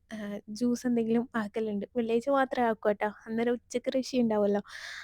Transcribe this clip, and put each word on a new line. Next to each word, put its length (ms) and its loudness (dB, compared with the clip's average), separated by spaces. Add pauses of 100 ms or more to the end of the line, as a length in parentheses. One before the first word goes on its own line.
(140)
ഏഹ്, 260 -8 (100)
ജ്യൂസ് 380 -2
എന്തെങ്കിലും 480 2
ആക്കലുണ്ട്. 500 -2 (100)
വെള്ളിയാഴ്ച 340 0
മാത്രമേ 380 2
ആക്കൂ 200 0
കേട്ടോ, 220 0 (140)
അന്നേരം 300 0
ഉച്ചക്ക് 380 -6
ഋഷി 260 0
ഉണ്ടാവുമല്ലോ. 440 4 (420)